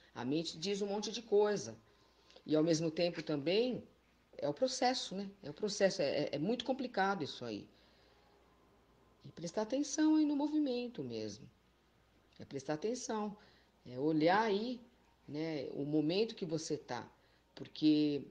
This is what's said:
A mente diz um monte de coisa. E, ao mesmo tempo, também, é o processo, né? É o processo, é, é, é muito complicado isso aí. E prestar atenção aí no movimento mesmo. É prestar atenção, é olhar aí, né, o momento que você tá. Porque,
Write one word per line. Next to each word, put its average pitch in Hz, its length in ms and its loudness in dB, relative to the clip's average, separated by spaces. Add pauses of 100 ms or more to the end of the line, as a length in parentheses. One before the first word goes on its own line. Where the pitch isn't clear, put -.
(140)
A 120 100 -6
mente 160 320 -2
diz 190 240 -2
um 208 60 -2
monte 208 240 -4
de 220 120 -8
coisa. 202 540 2 (680)
E, 147 80 2
ao 156 80 6
mesmo 160 280 4
tempo, 170 300 0
também, 170 640 0 (560)
é - 100 -2
o 147 60 -2
processo, 254 640 0
né? 196 120 -6 (140)
É 139 80 -8
o 151 40 -12
processo, 196 460 0
é, 143 220 2
é, - 100 0
é 135 60 -2
muito 226 260 0
complicado 202 600 0
isso - 200 -8
aí. 107 240 -8 (1600)
E 139 80 -16
prestar 175 300 -6
atenção 294 520 2
aí 311 100 6
no 294 120 2
movimento 269 640 0
mesmo. 110 440 -6 (920)
É - 60 -16
prestar 139 300 -6
atenção, 214 640 -4 (480)
é 123 140 -10
olhar 160 420 4
aí, 226 400 0 (460)
né, 151 460 -4
o 143 120 -4
momento 156 520 2
que 190 100 -4
você 156 300 -2
tá. 120 300 -8 (480)
Porque, 151 760 4